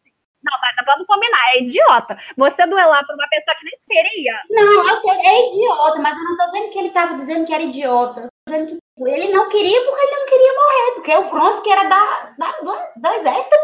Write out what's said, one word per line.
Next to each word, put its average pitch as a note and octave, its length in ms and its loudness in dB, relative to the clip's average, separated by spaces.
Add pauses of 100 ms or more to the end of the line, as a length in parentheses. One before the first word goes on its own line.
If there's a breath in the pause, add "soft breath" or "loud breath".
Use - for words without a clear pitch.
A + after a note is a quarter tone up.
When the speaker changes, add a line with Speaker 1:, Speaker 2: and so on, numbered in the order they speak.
(420)
Speaker 1:
Não, C#4 180 -6
mas B3 260 -4
vamos C#4+ 200 0
combinar, - 320 0 (160)
é B3+ 80 0
idiota. B3 560 2 (180 loud breath)
Você F4 300 2
duelar D#4+ 400 4
por D4+ 80 -10
uma C#4+ 140 -6
pessoa D#4 280 -6
que D#4 80 -16
nem E4+ 140 -16
te - 80 -20
queria. E4+ 480 -2 (160)
Speaker 2:
Não, G4+ 380 4
eu - 140 0
tô, G4 80 0
é G4 380 4
idiota, D#4 520 0
mas D4 160 -2
eu E4 80 -12
não E4+ 120 -6
tô F4 100 0
dizendo G4+ 240 -6
que F#4+ 80 -10
ele F4+ 120 -6
tava E4+ 240 -2
dizendo D#4 320 -6
que D#4+ 60 -8
era D#4 100 -2
idiota. B3 600 -2
Eu B3 60 -14
tô - 240 -16
dizendo D#4 160 -4
que, E4+ 100 -14 (220)
tipo, B3+ 80 -4
ele F#4 240 -2
não F#4+ 180 2
queria G#4 340 2
porque C#5 180 -4
ele C#5 140 0
não C#5 100 -6
queria C5 280 4
morrer, C5+ 400 2
porque D#4 220 0
o G4 140 0
Vronsky G#4 400 0
era G4 140 2
da, - 540 0
da, E4 140 -6 (100)
do, F#4 120 -8 (220)
do B3 200 -4
exército, G#4 480 0